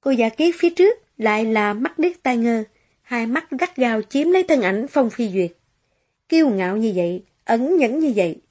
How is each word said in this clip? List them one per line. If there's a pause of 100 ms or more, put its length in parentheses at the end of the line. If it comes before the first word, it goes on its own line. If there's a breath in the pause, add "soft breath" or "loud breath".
Cô
giả
kiết
phía
trước (200)
lại
là
mắt
điếc
tai
ngơ, (380)
hai
mắt
gắt
gao
chiếm
lấy
thân
ảnh
Phong
Phi
Duyệt. (800)
Kiêu
ngạo
như
vậy, (220)
ẩn
nhẫn
như
vậy.